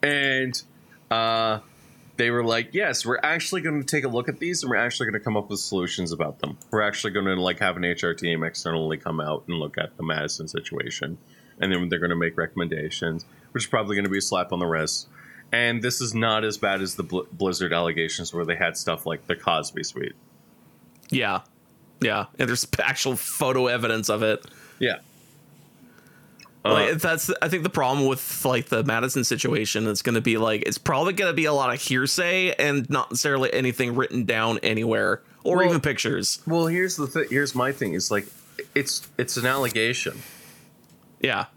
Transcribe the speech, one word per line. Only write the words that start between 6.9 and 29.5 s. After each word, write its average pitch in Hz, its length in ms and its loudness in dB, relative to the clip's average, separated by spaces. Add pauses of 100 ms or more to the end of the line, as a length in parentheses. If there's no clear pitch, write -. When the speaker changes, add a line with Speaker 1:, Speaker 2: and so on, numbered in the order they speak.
Speaker 1:
gonna, 95 240 0
like, 90 240 0
have 92 160 0
an 87 80 -2
H 87 200 0
R 85 100 0
team 82 280 -2
externally 80 540 -2
come 78 240 -6
out 76 260 -4
and 85 120 -6
look 73 180 -6
at - 200 -6
the - 60 -10
Madison 78 460 -4
situation, - 680 -8 (420)
and 95 120 0
then 87 180 0
they're 85 80 0
gonna 87 180 0
make 85 220 -2
recommendations," 82 880 -4 (260)
which 123 120 -2
is - 60 -12
probably 104 260 0
gonna 101 120 0
be 95 100 0
a 98 40 -2
slap 90 300 0
on 87 80 -2
the 87 60 0
wrist. 80 420 -2 (440)
And 117 300 2
this 123 180 -2
is 113 140 -4
not 113 280 2
as 107 160 -2
bad 98 220 2
as 95 160 -4
the 98 80 -4
Bl-, 90 280 -4
Blizzard 87 400 0
allegations 85 640 0
where 85 100 -2
they 82 120 -2
had 85 200 0
stuff - 300 -4
like 80 200 -6
the 85 100 0
Cosby - 480 -2
Suite. - 300 -8 (960)
Speaker 2:
Yeah. 104 320 0 (580)
Yeah. 104 260 2 (120)
And 127 100 2
there's 123 180 0 (140)
actual 131 360 0
photo 127 520 2
evidence 113 400 0
of 107 160 2
it. 110 200 2 (360)
Speaker 1:
Yeah. 117 180 0 (1700)
Speaker 2:
Like, 202 260 4
Speaker 1:
Uh, 165 60 2
Speaker 2:
that's, 165 340 0 (100)
I 160 80 0
think, 170 140 0
the 160 80 0
problem 135 380 4
with, - 360 -2
like, 127 260 2
the 113 120 2
Madison 123 400 2
situation. 110 640 0